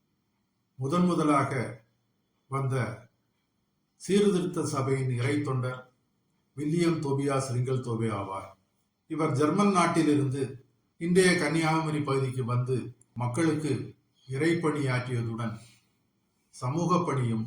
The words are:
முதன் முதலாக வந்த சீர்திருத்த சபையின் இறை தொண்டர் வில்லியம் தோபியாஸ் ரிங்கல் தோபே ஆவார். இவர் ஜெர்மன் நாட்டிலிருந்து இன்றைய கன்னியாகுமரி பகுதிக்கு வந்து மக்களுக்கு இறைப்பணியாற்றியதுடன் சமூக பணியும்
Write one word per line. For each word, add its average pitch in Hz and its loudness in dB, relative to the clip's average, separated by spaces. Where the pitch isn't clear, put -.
முதன் 170 2
முதலாக 156 2
வந்த 135 -2
சீர்திருத்த 180 2
சபையின் 131 -2
இறை 147 0
தொண்டர் 127 -4
வில்லியம் 160 0
தோபியாஸ் 135 -2
ரிங்கல் 123 -2
தோபே 113 -2
ஆவார். - -10
இவர் 156 -2
ஜெர்மன் 190 4
நாட்டிலிருந்து 143 2
இன்றைய 180 4
கன்னியாகுமரி 156 0
பகுதிக்கு 131 -2
வந்து 123 0
மக்களுக்கு 147 0
இறைப்பணியாற்றியதுடன் 127 -2
சமூக 170 -2
பணியும் 120 0